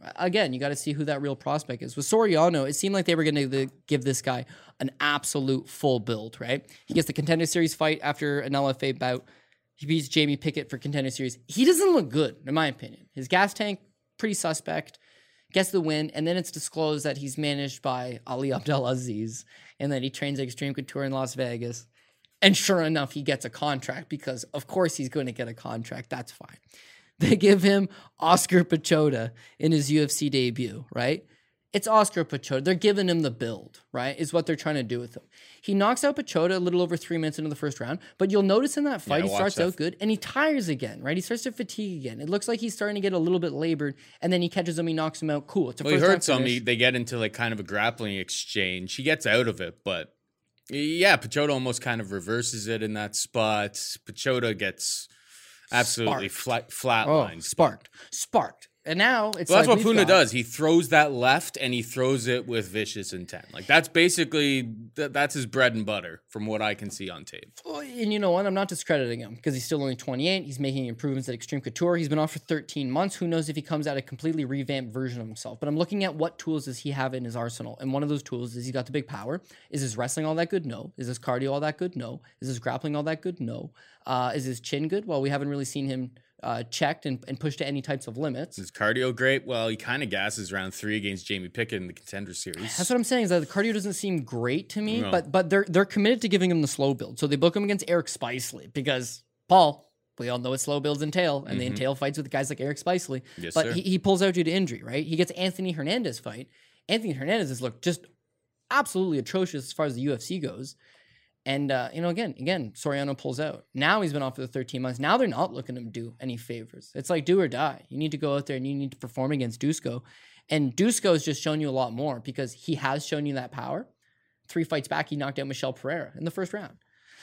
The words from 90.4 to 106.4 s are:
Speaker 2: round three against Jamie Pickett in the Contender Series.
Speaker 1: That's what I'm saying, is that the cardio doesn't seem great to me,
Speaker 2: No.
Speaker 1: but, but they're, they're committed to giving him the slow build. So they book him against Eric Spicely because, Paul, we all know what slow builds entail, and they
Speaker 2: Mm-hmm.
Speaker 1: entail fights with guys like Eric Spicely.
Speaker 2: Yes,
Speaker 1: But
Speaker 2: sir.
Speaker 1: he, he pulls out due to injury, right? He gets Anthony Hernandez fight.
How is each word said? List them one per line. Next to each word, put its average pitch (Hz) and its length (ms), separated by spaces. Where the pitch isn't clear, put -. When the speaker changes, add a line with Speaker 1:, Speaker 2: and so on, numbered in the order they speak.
Speaker 2:
round 95 200
three 107 220
against 98 320
Jamie 92 220
Pickett 113 320
in 90 60
the 85 60
Contender 98 400
Series. 95 440
Speaker 1:
That's 180 120
what 247 60
I'm 240 80
saying, 247 220
is 180 40
that 175 120
the 147 40
cardio 214 280
doesn't 202 200
seem 180 300
great 123 460
to 214 120
me, 214 200
Speaker 2:
No. 139 100
Speaker 1:
but, 165 200
but 180 180
they're, 196 180
they're 185 180
committed 214 360
to 226 80
giving 185 200
him 165 120
the 143 60
slow 139 260
build. 120 260
So 151 80
they 143 80
book 165 220
him 208 80
against 202 240
Eric 170 180
Spicely 123 680
because, 127 480
Paul, 170 420
we 120 120
all 123 100
know 127 120
what 131 100
slow 143 180
builds 147 240
entail, 151 420
and 127 140
they 123 60
Speaker 2:
Mm-hmm. 127 80
Speaker 1:
entail 131 220
fights 139 220
with 139 140
guys 139 180
like 147 120
Eric 143 160
Spicely. 175 440
Speaker 2:
Yes, 120 160
Speaker 1:
But 160 140
Speaker 2:
sir. 117 60
Speaker 1:
he, 175 80
he 190 180
pulls 196 240
out 190 100
due 170 120
to 160 60
injury, 170 300
right? 143 240
He 160 120
gets 175 140
Anthony 185 420
Hernandez 156 460
fight. 117 280